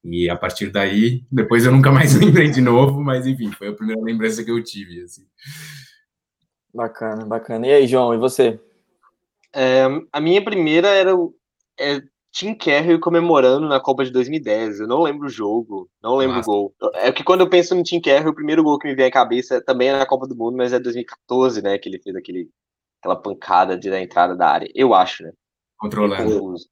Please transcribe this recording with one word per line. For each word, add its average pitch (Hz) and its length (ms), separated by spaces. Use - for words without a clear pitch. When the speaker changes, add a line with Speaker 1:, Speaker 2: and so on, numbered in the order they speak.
Speaker 1:
E 85 260
a 87 60
partir 92 340
daí, 101 640
depois 117 340
eu 127 60
nunca 135 200
mais 135 220
<laughs> - 60
lembrei 156 300
de 135 100
novo, 135 420
mas 131 240
enfim, 123 260
foi 101 180
a 104 40
primeira 110 280
lembrança 113 420
que 113 80
eu 117 100
tive, 90 400
assim. - 220
Speaker 2:
Bacana, 110 520
bacana. 113 420
E 139 40
aí, 139 160
João, 123 260
e 113 40
você? 120 420
Speaker 3:
É, 131 300
a 147 80
minha 180 240
primeira 175 460
era 190 260
o, 175 180
é, 143 220
Tim 208 240
Cahill 160 440
comemorando 156 720
na 135 100
Copa 135 240
de 127 80
dois 127 160
mil 156 120
e 143 40
dez. 107 360
Eu 107 80
não 139 160
lembro 147 240
o - 20
jogo, 107 580
não 117 140
lembro 131 220
Speaker 1:
Nossa. 110 120
Speaker 3:
o 104 40
gol. 101 220
É 127 160
que - 120
quando 185 180
eu 170 80
penso 175 260
no 180 80
Tim 170 180
Cahill, 151 300
o 151 40
primeiro 156 280
gol 147 160
que - 80
me 139 80
vem 131 100
à 127 60
cabeça 127 500
também 127 280
é 139 80
na 135 80
Copa 131 220
do 135 80
Mundo, 117 220
mas 123 160
é 123 60
dois 120 160
mil 120 80
e - 20
quatorze, 127 560
né, 101 160
que - 100
ele 95 140
fez 95 140
aquele, 90 340
aquela 90 160
pancada 92 640
de, 98 120
da 95 120
entrada 90 340
da 87 140
área. 82 240
Eu 123 220
acho, 92 280
né? 80 80
Speaker 1:
Contra 104 240
a - 20
Holanda. 98 200
Speaker 3:
Confuso. 95 480